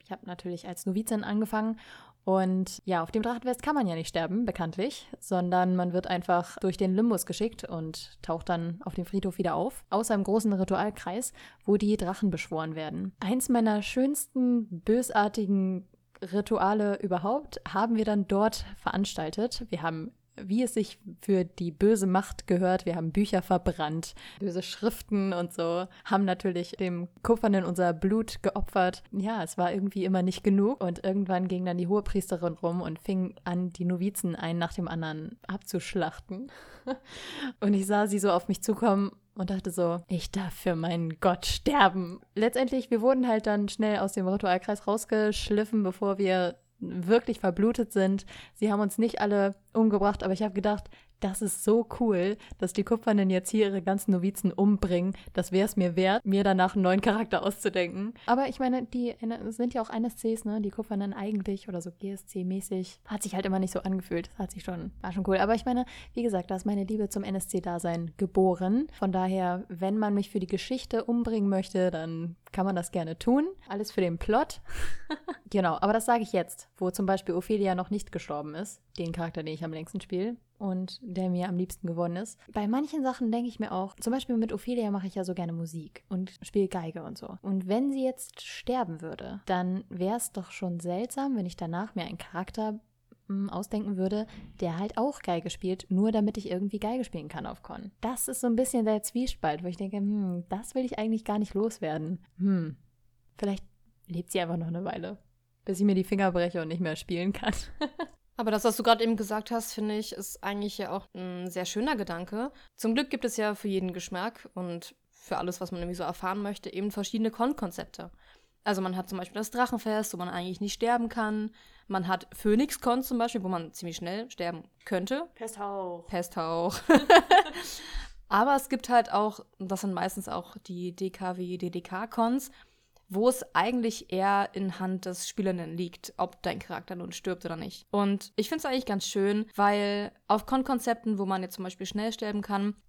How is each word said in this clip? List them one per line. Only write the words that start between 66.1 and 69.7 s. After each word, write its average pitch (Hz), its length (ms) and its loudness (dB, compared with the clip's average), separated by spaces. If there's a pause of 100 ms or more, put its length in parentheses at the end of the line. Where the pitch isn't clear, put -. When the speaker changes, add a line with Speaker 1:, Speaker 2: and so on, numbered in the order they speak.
Speaker 1:
wie 240 80 -2
gesagt, 202 300 0
da 226 40 -2
ist 196 100 -4
meine 202 180 0
Liebe 208 240 -2
zum 202 160 -4
N-S-C-Dasein 170 920 -2
geboren. 190 760 4
Von 190 180 0
daher, 185 580 0
wenn 190 300 -2